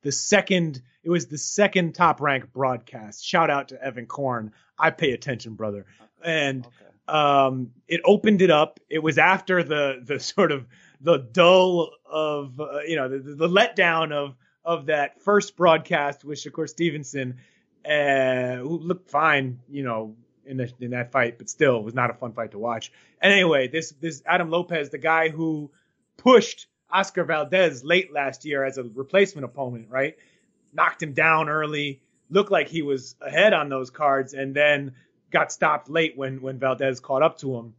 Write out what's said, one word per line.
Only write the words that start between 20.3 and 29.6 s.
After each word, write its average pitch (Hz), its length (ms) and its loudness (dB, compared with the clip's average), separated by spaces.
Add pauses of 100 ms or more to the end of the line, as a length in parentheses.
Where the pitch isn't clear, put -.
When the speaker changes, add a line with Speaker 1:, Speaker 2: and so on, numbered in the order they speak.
Speaker 1:
in 131 140 -10
the, 120 120 -6 (100)
in 120 100 -10
that 123 220 -6
fight, 120 260 0
but 107 100 -18
still 127 340 2
was 113 120 -10
not 120 160 0
a 113 40 -8
fun 120 180 -12
fight 110 180 -8
to 101 80 -16
watch. 113 340 -8 (300)
And 196 100 6
anyway, 160 360 4
this, 160 320 -8
this 160 260 -10
Adam 170 240 0
Lopez, 170 400 -4
the 151 80 -12
guy 160 320 0
who 156 400 -6 (480)
pushed - 480 4 (240)
Oscar 185 340 -2
Valdez 151 580 0
late 175 300 0
last 143 320 -6
year 143 200 -4
as 135 120 -6
a 131 60 -10
replacement 135 640 -2
opponent, 123 420 -10